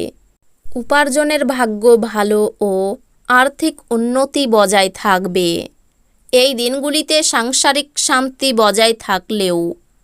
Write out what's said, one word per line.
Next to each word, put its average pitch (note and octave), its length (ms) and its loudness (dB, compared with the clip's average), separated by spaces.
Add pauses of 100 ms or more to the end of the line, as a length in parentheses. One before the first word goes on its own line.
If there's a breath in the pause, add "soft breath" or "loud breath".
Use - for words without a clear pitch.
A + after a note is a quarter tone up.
(680)
উপার্জনের C#4+ 800 0
ভাগ্য A#3 380 -2 (200)
ভালো G#3+ 360 0 (200)
ও G3+ 120 0 (560)
আর্থিক C4+ 460 2 (160)
উন্নতি B3 560 0
বজায় G3+ 500 2
থাকবে। F#3 520 0 (840)
এই B3+ 220 4
দিনগুলিতে C#4+ 600 -2 (160)
সাংসারিক C#4 560 0 (100)
শান্তি C4+ 540 -2
বজায় A3 480 2
থাকলেও F#3 580 -2 (460)